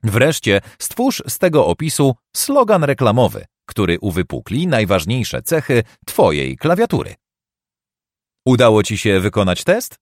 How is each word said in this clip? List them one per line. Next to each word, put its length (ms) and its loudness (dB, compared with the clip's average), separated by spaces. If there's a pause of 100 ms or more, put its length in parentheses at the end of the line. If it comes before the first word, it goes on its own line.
Wreszcie 580 0 (180)
stwórz 480 -4
z 100 -8
tego 300 2
opisu 480 0 (200)
slogan 480 2
reklamowy, 640 0 (240)
który 300 -2
uwypukli 680 -4
najważniejsze 720 -2
cechy 420 0 (220)
twojej 520 0
klawiatury. 580 -2 (1300)
Udało 380 6
ci 140 -4
się 220 2
wykonać 440 -2
test? 380 -2